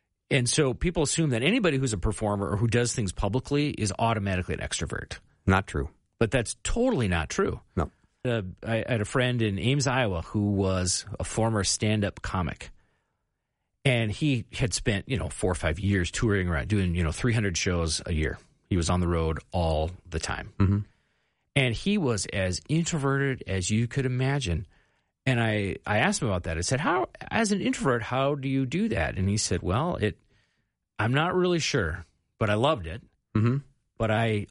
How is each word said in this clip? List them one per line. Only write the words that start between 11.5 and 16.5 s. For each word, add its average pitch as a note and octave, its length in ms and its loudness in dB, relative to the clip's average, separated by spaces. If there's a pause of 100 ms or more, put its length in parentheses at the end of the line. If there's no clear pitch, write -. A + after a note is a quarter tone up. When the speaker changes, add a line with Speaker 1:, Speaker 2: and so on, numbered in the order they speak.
Speaker 1:
stand-up G#2+ 600 0
comic. - 480 -4 (1120)
And A#2 260 2
he B2+ 420 0
had - 200 -2
spent, - 340 -2
you B2 100 -2
know, F2 120 -4
four - 220 -2
or E2+ 40 0
five E2 240 -2
years F#2+ 300 0
touring G2+ 400 0
around, D#2 180 -2